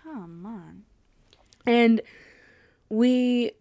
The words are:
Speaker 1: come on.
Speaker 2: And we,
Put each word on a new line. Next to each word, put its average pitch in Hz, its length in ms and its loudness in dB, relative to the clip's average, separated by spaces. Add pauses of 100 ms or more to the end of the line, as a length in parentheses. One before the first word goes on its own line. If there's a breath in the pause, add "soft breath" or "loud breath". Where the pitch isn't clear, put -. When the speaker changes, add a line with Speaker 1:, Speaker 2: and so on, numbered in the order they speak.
Speaker 1:
come 180 440 -18
on. 190 380 -20 (840)
Speaker 2:
And 233 340 4 (880 loud breath)
we, 247 640 0 (100)